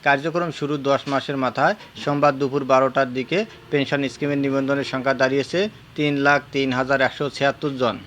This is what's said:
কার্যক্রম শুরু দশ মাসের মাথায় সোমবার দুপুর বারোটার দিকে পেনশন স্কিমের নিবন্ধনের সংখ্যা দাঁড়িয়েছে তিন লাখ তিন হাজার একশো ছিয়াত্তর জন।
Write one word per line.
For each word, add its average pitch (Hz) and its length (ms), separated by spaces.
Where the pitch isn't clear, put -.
কার্যক্রম 156 440
শুরু 147 180
দশ 139 300
মাসের 139 300
মাথায় 135 380
সোমবার 143 360
দুপুর 139 320
বারোটার 131 420
দিকে 131 240
পেনশন 143 300
স্কিমের 143 320
নিবন্ধনের 139 460
সংখ্যা 131 300
দাঁড়িয়েছে 135 380
তিন 147 180
লাখ 143 140
তিন 135 160
হাজার 131 300
একশো - 220
ছিয়াত্তর 139 420
জন। 113 140